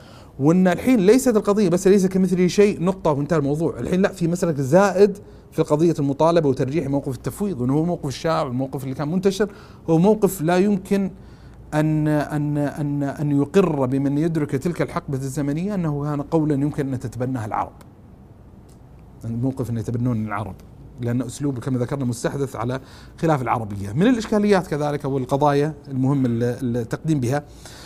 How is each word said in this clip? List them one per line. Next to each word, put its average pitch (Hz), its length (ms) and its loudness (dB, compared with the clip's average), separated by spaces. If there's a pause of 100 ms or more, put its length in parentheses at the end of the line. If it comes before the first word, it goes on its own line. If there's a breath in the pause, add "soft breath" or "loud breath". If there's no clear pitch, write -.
(380 loud breath)
وأن 170 300 4
الحين 208 320 2
ليست 233 360 4
القضية 208 320 2
بس 180 200 2
ليس 190 180 6
كمثله 185 400 2
شيء 175 360 2
نقطة 190 280 0
وانتهى 143 280 0
الموضوع. 147 400 -2
الحين 180 240 0
لا، 196 60 4
في 170 200 -2
مسألة 170 340 -2
زائد 190 560 4 (340 loud breath)
في 160 100 0
قضية 156 360 2
المطالبة 151 500 2
وترجيح 139 400 -2
موقف 139 260 -2
التفويض، 147 460 -6
وأنه 127 140 0
هو 156 100 2
موقف 170 220 -4
الشائع 160 360 -2
والموقف 131 420 -6
اللي 131 100 -8
كان 151 140 -6
منتشر 190 440 0 (380 loud breath)
هو 165 80 6
موقف 202 420 4
لا 170 160 2
يمكن 196 540 0 (640 loud breath)
أن، 156 340 2
أن، 147 500 0
أن، 143 440 -2
أن 143 380 0
يقر 147 460 2
بمن 139 320 0
يدرك 160 320 -2
تلك 160 320 -2
الحقبة 139 360 -4
الزمنية 147 560 -4
أنه 147 300 -2
كان 147 180 -4
قولًا 156 320 0
يمكن 139 380 -2
أن 120 60 -4
تتبناه 120 480 -6
العرب، 101 260 -6 (1500)
الموقف 120 460 -4
أن 117 80 -4
يتبنون 117 480 -2
العرب. 104 280 -6 (460)
لأن 120 220 -2
أسلوبه 127 380 -6
كما 127 180 -2
ذكرنا 123 260 -4
مستحدث 135 520 -4
على 123 240 -4 (380 loud breath)
خلاف 156 240 2
العربية. 104 500 -4
من 160 140 2
الإشكاليات 208 600 2
كذلك 147 380 -4
والقضايا 143 680 0 (140)
المهم 131 380 0
ال-، 120 500 -2
التقديم 139 440 -2
بها 131 240 -2 (420 loud breath)